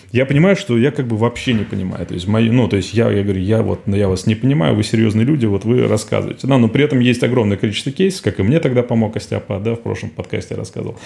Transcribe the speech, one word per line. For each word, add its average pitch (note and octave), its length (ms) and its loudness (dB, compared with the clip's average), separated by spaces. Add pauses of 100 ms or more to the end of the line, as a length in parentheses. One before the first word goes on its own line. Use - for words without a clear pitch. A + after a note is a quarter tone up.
(140)
я A#2+ 140 2
понимаю, E3 300 4
что A#2+ 200 -2
я B2+ 140 4
как C#3 160 -4
бы A2+ 100 -2
вообще A#2 360 -2
не G#2 120 0
понимаю. F#2 420 -6
То - 80 -10
есть F2 120 -6
мои, A2+ 240 2
ну, A#2 180 2
то G2+ 80 0
есть F#2+ 180 -4
я, A2 160 2
я G2+ 120 2
говорю: F#2+ 180 0
"Я G#2+ 220 0
вот, F#2+ 240 -4
ну, G2+ 100 0
я G2+ 120 2
вас F#2 180 -2
не A2 80 2
понимаю, C3+ 400 0
вы G#2+ 80 0
серьезные A2 420 2
люди, C3+ 220 2
вот G2 180 0
вы A#2+ 220 2
рассказываете". G#2 600 -2
Да, C3+ 120 4
но A2+ 100 4
при B2 160 2
этом C3+ 160 2
есть B2 220 2
огромное A#2 340 2
количество A#2 360 -4
кейсов, F#3+ 300 -2
как - 180 -2
и - 20 2
мне C3 160 2
тогда B2 240 2
помог A2+ 340 0
остеопат, G2+ 460 -6
да, A2+ 120 -2
в A2 60 -10
прошлом G2+ 300 -6
подкасте - 440 -8
я - 40 -8
рассказывал. - 480 -10